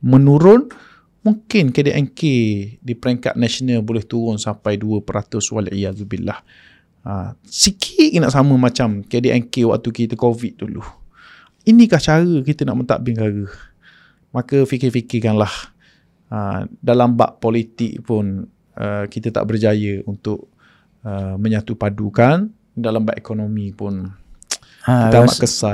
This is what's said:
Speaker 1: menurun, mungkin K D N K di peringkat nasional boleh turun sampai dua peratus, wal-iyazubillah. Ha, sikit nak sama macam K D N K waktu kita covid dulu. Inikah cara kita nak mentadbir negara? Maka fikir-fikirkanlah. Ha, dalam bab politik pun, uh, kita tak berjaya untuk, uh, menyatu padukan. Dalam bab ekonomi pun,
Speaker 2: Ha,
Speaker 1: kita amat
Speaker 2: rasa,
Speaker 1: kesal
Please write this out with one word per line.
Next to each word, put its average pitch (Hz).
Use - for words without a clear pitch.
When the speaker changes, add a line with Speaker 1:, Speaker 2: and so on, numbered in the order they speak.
Speaker 1:
menurun, 147
mungkin 214
K 120
D 143
N 139
K -
di -
peringkat 120
nasional 120
boleh 113
turun 117
sampai 104
dua 107
peratus, 104
wal-iyazubillah. 98
Ha, 98
sikit -
nak 139
sama 139
macam 120
K 120
D 123
N 120
K 127
waktu 113
kita 113
covid 120
dulu. -
Inikah 220
cara 165
kita 139
nak 127
mentadbir 123
negara? 104
Maka 135
fikir-fikirkanlah. 117
Ha, 98
dalam 120
bab -
politik 113
pun, 101
uh, 101
kita 110
tak 104
berjaya 104
untuk, 101
uh, 98
menyatu 107
padukan. 117
Dalam 110
bab -
ekonomi 107
pun, 95
Speaker 2:
Ha, 123
Speaker 1:
kita 117
amat 120
Speaker 2:
rasa, -
Speaker 1:
kesal 107